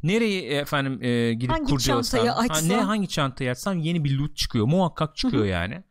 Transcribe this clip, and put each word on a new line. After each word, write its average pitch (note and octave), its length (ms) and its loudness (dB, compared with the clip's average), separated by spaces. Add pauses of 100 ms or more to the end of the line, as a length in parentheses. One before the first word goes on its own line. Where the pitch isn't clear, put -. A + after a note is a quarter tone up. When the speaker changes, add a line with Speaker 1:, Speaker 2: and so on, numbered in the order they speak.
Speaker 1:
Nereyi, G3+ 400 2
e, C3 120 -4
efendim, C#3 480 -2
e, A#2 320 2
gidip B2 160 -2
Speaker 2:
Hangi D4 200 0
Speaker 1:
kurcalasan, C3+ 480 0
Speaker 2:
çantayı A#3 140 2
Speaker 1:
ha, - 100 0
ne, D#3+ 100 0
Speaker 2:
açsan? F3+ 340 2
Speaker 1:
hangi G3+ 220 -2
çantayı C3+ 420 -2
açsan F#3+ 240 -2
yeni E3 300 0
bir C#3 140 2
loot D3 180 -4
çıkıyor. A2 300 0
Muhakkak E3 500 0
çıkıyor A#3 260 0
Speaker 2:
Hı G2+ 40 2
hı. - 40 0
Speaker 1:
yani. F#2+ 400 -4